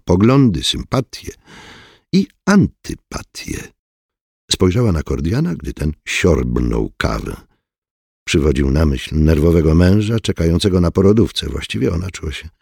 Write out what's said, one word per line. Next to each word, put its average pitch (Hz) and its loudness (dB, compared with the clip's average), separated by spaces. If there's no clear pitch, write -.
poglądy, 104 4
sympatie - -6
i 190 2
antypatie. - -2
Spojrzała 98 2
na 76 -2
Kordiana, 85 -4
gdy - -10
ten 76 -4
siorbnął 60 0
kawę. - -4
Przywodził 71 0
na 78 2
myśl 69 -4
nerwowego 78 4
męża 101 2
czekającego 90 0
na 85 2
porodówce. 98 2
Właściwie 107 -6
ona 90 -6
czuła 76 -10
się - -14